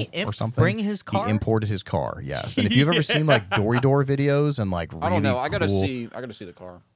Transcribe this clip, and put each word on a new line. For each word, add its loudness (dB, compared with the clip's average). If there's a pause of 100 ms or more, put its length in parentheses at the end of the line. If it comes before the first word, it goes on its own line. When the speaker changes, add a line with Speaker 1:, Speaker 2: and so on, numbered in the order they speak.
(100)
Speaker 1:
he -6
imp-, -4
Speaker 2:
or -6
something. -4
Speaker 1:
bring 4
his -2
car? -2
Speaker 2:
He -2
imported 0
his -4
car, -4
yes. -6
And 2
if 2
you've 6
Speaker 1:
<laughs> -
Speaker 2:
ever 2
seen, 2
like, 4
Dory 2
Door 2
videos 0
and, -2
like, -2
really -6
Speaker 3:
I 0
don't 2
know. 2
I -2
gotta 0
Speaker 2:
cool 2
Speaker 3:
see. -4
I -10
gotta -12
see -14
the -16
car. -18 (160)